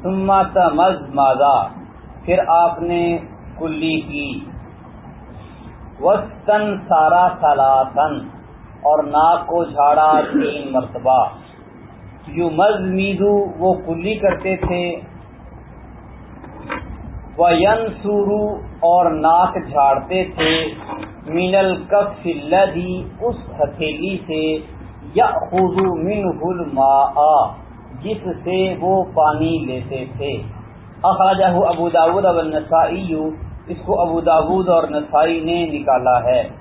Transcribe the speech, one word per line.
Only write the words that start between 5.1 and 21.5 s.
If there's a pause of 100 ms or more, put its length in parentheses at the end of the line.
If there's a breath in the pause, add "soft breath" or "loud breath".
واستنثر (280)
ثلاثا، (760)
اور
ناک
کو
جھاڑا (120)
تین
مرتبہ۔ (1000)
یمزمز، (380)
وہ
کلی
کرتے
تھے، (2500)
وینثر، (200)
اور
ناک
جھاڑتے
تھے، (600)
من